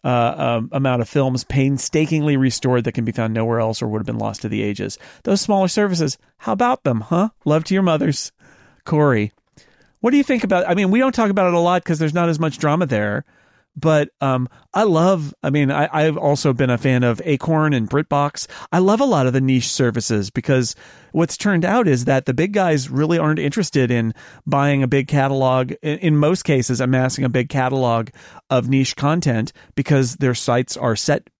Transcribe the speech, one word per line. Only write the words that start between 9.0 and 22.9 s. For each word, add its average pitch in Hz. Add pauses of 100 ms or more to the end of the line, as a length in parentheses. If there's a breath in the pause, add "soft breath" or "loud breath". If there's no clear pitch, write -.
what 233
do 285
you 277
think 247
about, 185
I 175
mean, 190
we 226
don't 262
talk 220
about 190
it 175
a 175
lot 175
'cause 160
there's 156
not 170
as 156
much 160
drama 160
there. 107 (520 soft breath)
But, 151 (100)
um, 131 (240 soft breath)
I 233
love, 170
I 143
mean, 139
I, 147
I've 151
also 143
been 127
a 120
fan 127
of 120
Acorn 156
and 110
BritBox. 143 (240 loud breath)
I 165
love 202
a 277
lot 160
of 127
the 131
niche 131
services 113
because 127 (340 loud breath)
what's 165
turned 180
out 202
is 123
that 131
the 131
big 180
guys 160
really 156